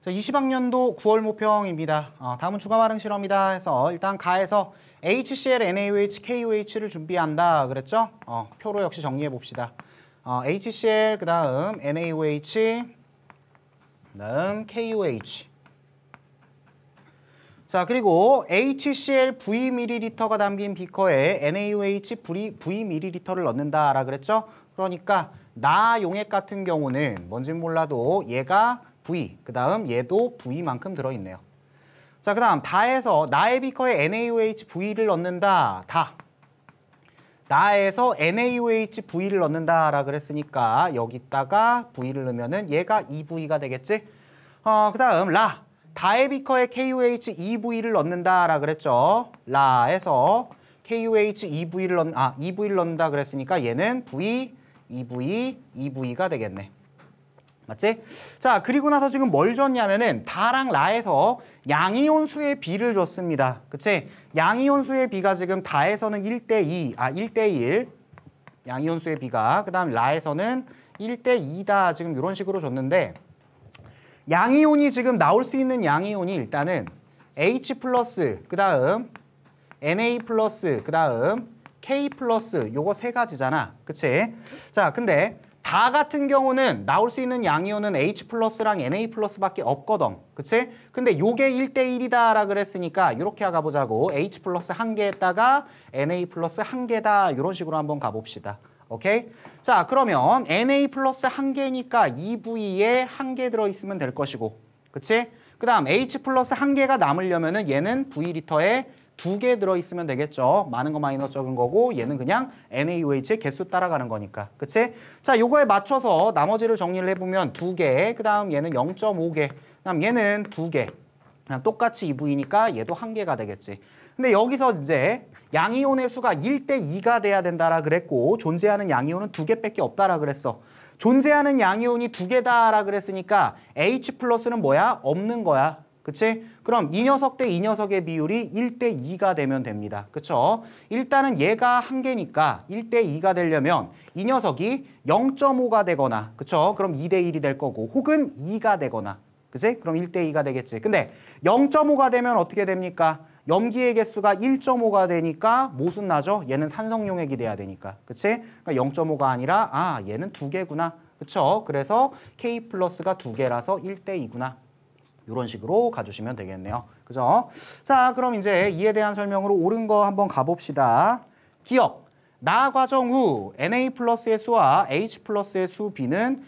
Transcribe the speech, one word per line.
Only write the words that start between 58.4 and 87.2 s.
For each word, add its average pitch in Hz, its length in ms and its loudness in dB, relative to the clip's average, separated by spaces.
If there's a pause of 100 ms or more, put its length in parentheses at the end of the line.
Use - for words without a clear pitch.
그리고 277 280 0
나서 277 180 4
지금 262 240 2
뭘 175 220 4
줬냐면은 226 720 0
다랑 247 440 0
라에서 190 680 2 (300)
양이온수의 285 880 2
비를 208 340 -2
줬습니다. 170 760 0
그치? 180 400 -2 (260)
양이온수의 254 720 2
비가 190 280 0
지금 185 280 -2
다에서는 202 640 0
일 233 200 -6
대 220 160 2
이, 151 360 -2
아, 127 120 -2
일 202 240 -6
대 220 160 2
일. 160 400 0 (800)
양이온수의 156 480 -4
비가. 127 480 0
그 190 80 -8
다음 180 200 -2
라에서는 160 720 -2 (340)
일 233 240 -8
대 247 140 2
이다. 185 560 0
지금 170 240 -6
이런 180 180 -2
식으로 190 240 -4
줬는데 135 540 0 (1160)
양이온이 285 640 6
지금 247 260 0
나올 180 280 4
수 247 100 -6
있는 254 300 0
양이온이 185 500 0
일단은 143 500 -2 (520)
H 240 420 -2
플러스, 233 720 -2
그 175 80 -4
다음 190 520 2 (720)
엔에이 226 380 -2
플러스, 220 640 -2
그 151 80 -8
다음 160 580 0 (300)
K 277 300 -2
플러스 226 640 -2
요거 160 200 -2
세 233 180 -6
가지잖아. 151 600 -2 (120)
그치? 160 480 0 (380)
자, 180 200 2
근데 196 480 0 (220)
다 220 300 2
같은 294 360 0
경우는 262 580 2
나올 196 240 2
수 240 120 -6